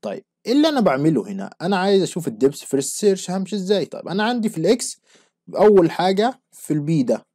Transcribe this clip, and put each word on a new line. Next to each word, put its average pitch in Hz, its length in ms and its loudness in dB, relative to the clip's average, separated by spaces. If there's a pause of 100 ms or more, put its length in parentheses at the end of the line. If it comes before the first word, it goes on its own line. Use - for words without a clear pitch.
طيب، 202 220 -10 (220)
ايه 214 60 0
اللي 294 160 4
انا 285 120 0
بعمله 143 480 2
هنا؟ 98 220 -10 (120)
انا 190 140 0
عايز 190 260 2
اشوف 165 260 -6
الدبس 127 360 0
فيرست 139 320 -4
سيرش 190 340 -2
همشي 190 260 -6
ازاي. 190 280 -2
طيب، - 240 -14
انا 190 140 -4
عندي 226 260 -2
في - 100 -6
الاكس 202 420 -2 (560)
اول 190 340 6
حاجه 190 500 -2 (120)
في - 200 -8
البي 151 300 0
ده 113 320 -2